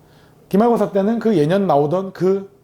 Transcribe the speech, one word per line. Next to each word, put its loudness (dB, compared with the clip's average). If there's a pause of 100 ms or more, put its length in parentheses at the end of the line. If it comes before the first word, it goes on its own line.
(480)
기말고사 0
때는 0
그 0
예년 0
나오던 0
그 -2 (140)